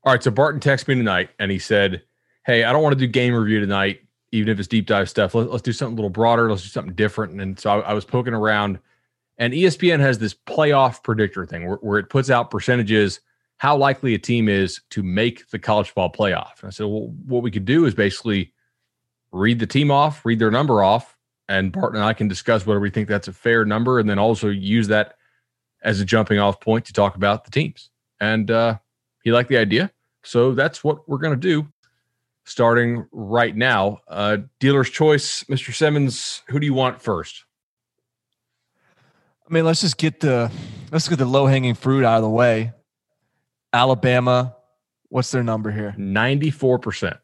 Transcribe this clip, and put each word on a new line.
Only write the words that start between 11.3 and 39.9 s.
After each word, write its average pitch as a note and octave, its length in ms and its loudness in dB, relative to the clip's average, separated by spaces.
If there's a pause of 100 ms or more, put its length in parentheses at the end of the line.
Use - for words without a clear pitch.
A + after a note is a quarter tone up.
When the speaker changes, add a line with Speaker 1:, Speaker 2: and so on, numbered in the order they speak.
Speaker 1:
thing E2+ 200 -10
where, G2 100 -6
where G#2 220 -2
it F#2+ 120 -6
puts C3+ 200 0
out A#2+ 200 2
percentages, G#2+ 680 0 (380)
how C#3+ 180 2
likely C3+ 380 0
a G2+ 40 -2
team A#2 300 0
is G2 320 0 (100)
to G2+ 140 -6
make G#2+ 460 -2
the G2+ 80 -10
college G#2 300 0
football F2+ 240 -2
playoff. - 480 -4
And G2+ 60 -18
I G2 40 -14
said, G#2+ 160 -8
"Well, A2 280 -6 (120)
what B2 180 -2
we A#2+ 80 -2
could G2 120 -6
do D3+ 200 2
is A2 100 2
basically G2+ 580 -2 (800)
read A2 300 -2
the G#2+ 60 -2
team C#3+ 240 0
off, C#3+ 360 0
read A#2 140 0
their A2 100 4
number A#2+ 320 2
off, G#2+ 340 0 (320)
and F#2+ 240 -2
Barton F#3 240 -4
and G#2 80 -2
I A2 80 2
can G#2+ 160 -2
discuss G2 380 -2
whether G2+ 140 0
we G2+ 100 -2
think G#2 180 -4
that's G2+ 200 -4
a F#2 40 -14
fair A#2 320 0
number, A#2 360 0
and G#2 100 0
then G2 80 0
also G#2+ 300 0
use G2+ 400 0
that G#2+ 260 0 (680)
as G2+ 160 -2
a G2+ 40 -2
jumping G#2 340 2
off G2+ 220 0
point A2+ 260 0
to - 60 -20
talk G2+ 220 0
about G2+ 300 -2
the - 80 -20
teams." - 380 -6 (300)
And, A2 300 0
uh, A2+ 280 2 (460)
he A#2 60 2
liked A#2+ 180 2
the C3 80 2
idea. A2+ 360 0 (320)
So B2 280 2
that's C3+ 300 -2
what D3 260 -4
we're C#3 100 -4
gonna D3+ 180 -2
do D3+ 320 -2 (760)
starting A#2+ 680 0
right A2 420 -2
now. G#2+ 540 0
Uh, G#2 300 -2 (200)
dealer's C3+ 320 2
choice, - 580 0
Mister C3 240 -6
Simmons, D3 760 -2
who C3+ 100 -4
do D3 80 -2
you C#3 80 0
want B2+ 260 0
first? - 440 -6 (2000)
Speaker 2:
I E3 60 -8
mean, E3 100 4
let's D#3+ 160 2
just D#3 160 0